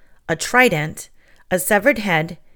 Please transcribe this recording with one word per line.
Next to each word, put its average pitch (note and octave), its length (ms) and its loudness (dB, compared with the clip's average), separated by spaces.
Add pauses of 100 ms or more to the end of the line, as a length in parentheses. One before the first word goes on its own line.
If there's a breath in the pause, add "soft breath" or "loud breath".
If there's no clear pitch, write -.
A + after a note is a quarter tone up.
(280)
a E3 80 -2
trident, E3+ 760 0 (420 soft breath)
a F#3 80 0
severed G#3+ 400 2
head, E3+ 400 -2 (160)